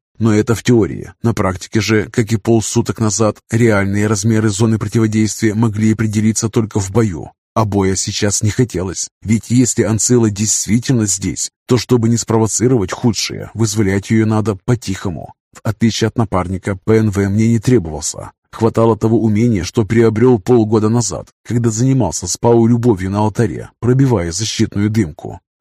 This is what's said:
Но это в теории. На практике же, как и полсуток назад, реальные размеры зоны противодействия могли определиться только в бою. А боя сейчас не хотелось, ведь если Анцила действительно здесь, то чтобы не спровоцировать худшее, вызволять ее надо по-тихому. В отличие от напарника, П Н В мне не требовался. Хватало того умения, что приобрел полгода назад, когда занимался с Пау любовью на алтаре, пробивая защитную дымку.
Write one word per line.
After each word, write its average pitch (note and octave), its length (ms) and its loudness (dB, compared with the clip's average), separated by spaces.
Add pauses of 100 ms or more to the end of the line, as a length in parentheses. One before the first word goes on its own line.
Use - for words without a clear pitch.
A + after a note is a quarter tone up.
(200)
Но A2 120 2
это G#2+ 220 2
в - 80 -6
теории. F2 520 0 (100)
На A#2 100 0
практике F#2+ 480 -4
же, G#2 300 0
как A2 200 -2
и A2+ 60 0
полсуток A2+ 640 0
назад, G#2+ 380 -2 (120)
реальные G#2 560 2
размеры A2 440 0
зоны A2 280 0
противодействия A2 760 0
могли A2 380 0
определиться A2 540 0
только G#2+ 320 -2
в F#2+ 120 -6
бою. F#2+ 400 -2 (220)
А G#2+ 120 0
боя G2 300 0
сейчас - 480 -2
не G#2+ 60 2
хотелось, F#2 600 -4 (120)
ведь A2 280 -2
если A#2+ 340 2
Анцила A2+ 460 2
действительно A2 760 0
здесь, - 460 -4 (160)
то B2 100 2
чтобы A#2 300 0
не A#2 80 2
спровоцировать A2 760 0
худшее, G#2 600 -4
вызволять G2+ 560 -2
ее A2 160 2
надо G#2+ 300 0
по-тихому. F#2+ 800 -6 (200)
В - 100 -20
отличие A2+ 440 0
от - 100 -6
напарника, F#2+ 600 -2
П A2 220 2
Н A2 100 2
В G2+ 200 0
мне A2 200 2
не A#2 100 2
требовался. E2+ 720 -2 (200)
Хватало A2+ 460 2
того A2 240 2
умения, A2 420 2
что - 220 -2
приобрел A2+ 540 4
полгода A2 480 2
назад, - 420 -4 (140)
когда A#2 260 -2
занимался A2+ 580 0
с - 100 -6
Пау A#2 300 4
любовью A2+ 440 2
на G2+ 80 -2
алтаре, G2+ 600 -2
пробивая A#2+ 520 2
защитную G#2 580 -2
дымку. F2+ 520 -4 (200)